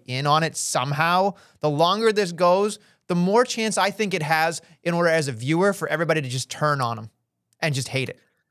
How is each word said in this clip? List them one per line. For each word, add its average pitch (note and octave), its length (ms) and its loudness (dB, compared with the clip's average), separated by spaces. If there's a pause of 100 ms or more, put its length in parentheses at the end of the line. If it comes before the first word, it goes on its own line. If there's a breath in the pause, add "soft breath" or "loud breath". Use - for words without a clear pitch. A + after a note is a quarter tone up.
in C3 220 -4
on D#3 160 4
it C#3+ 120 -4
somehow, E3 800 0 (260 soft breath)
the D3+ 100 0
longer F#3+ 440 2
this F#3+ 180 0
goes, F#3 460 2 (300 soft breath)
the F3+ 80 -2
more G3 280 4
chance A3 360 -2
I G3+ 100 2
think G3+ 240 -4
it F3 80 -2
has D#3+ 400 0 (220 soft breath)
in E3+ 100 -2
order E3+ 160 2
as D#3+ 180 2
a C#3 40 -6
viewer D#3+ 420 0
for E3 140 -6
everybody D#3 340 0
to C3 80 -8
just B2+ 220 -6
turn D3 280 0
on A#2 200 -4
him A2 100 -14 (520)
and D#3+ 120 0
just C3 140 -4
hate C3+ 220 -4
it. - 100 -14 (320)